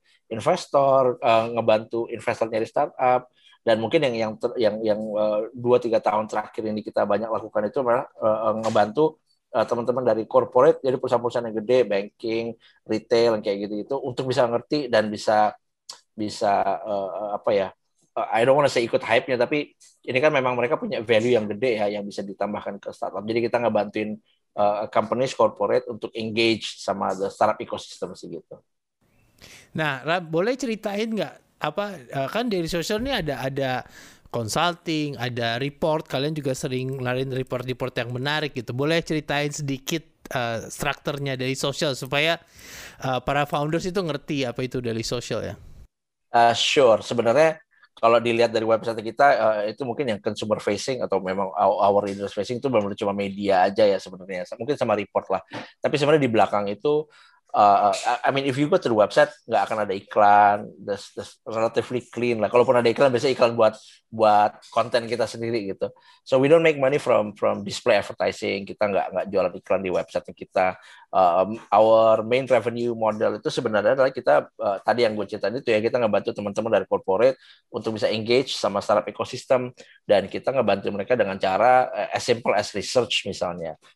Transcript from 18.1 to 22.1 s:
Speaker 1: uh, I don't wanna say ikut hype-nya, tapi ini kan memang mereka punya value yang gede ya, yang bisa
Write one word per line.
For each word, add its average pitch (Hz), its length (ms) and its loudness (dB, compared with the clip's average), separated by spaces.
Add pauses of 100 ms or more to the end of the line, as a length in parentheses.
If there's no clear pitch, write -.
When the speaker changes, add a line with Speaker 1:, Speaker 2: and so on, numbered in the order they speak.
Speaker 1:
uh, 107 160 -4
I 110 80 2
don't 135 160 4
wanna 143 160 2
say 127 80 2
ikut 117 240 0
hype-nya, 117 320 2
tapi 147 400 -2 (240)
ini 127 160 -2
kan 151 160 4
memang 127 240 2
mereka 123 240 0
punya 202 240 -6
value 117 320 4
yang 107 80 0
gede 107 320 -2
ya, 107 160 0
yang 104 80 -6
bisa 101 240 -10